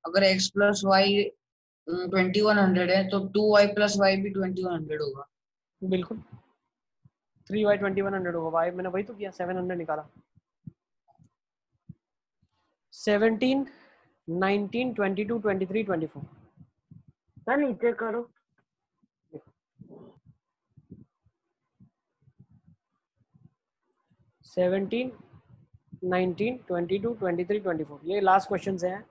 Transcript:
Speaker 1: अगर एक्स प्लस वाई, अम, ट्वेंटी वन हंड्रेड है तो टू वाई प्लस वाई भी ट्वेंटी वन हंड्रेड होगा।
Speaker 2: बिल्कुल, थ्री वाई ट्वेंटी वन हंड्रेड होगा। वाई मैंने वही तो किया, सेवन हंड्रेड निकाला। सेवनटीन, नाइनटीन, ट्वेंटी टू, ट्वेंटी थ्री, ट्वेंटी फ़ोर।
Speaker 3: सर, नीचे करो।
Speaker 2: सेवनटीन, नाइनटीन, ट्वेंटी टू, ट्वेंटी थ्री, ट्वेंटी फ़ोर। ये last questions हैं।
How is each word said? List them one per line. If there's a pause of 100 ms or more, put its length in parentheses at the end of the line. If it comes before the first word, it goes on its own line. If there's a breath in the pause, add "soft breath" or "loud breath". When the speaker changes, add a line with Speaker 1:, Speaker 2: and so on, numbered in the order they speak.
Speaker 1:
अगर
एक्स
प्लस
वाई,
अम,
ट्वेंटी
वन
हंड्रेड
है
तो (100)
टू
वाई
प्लस
वाई
भी
ट्वेंटी
वन
हंड्रेड
होगा। (560)
Speaker 2:
बिल्कुल, (1300)
थ्री
वाई
ट्वेंटी
वन
हंड्रेड
होगा।
वाई
मैंने
वही
तो
किया,
सेवन
हंड्रेड
निकाला। (2750)
सेवनटीन, (600 loud breath)
नाइनटीन,
ट्वेंटी
टू,
ट्वेंटी
थ्री,
ट्वेंटी
फ़ोर। (1160)
Speaker 3:
सर,
नीचे
करो। (4000)
Speaker 2:
सेवनटीन, (960)
नाइनटीन,
ट्वेंटी
टू,
ट्वेंटी
थ्री,
ट्वेंटी
फ़ोर।
ये
last
questions
हैं।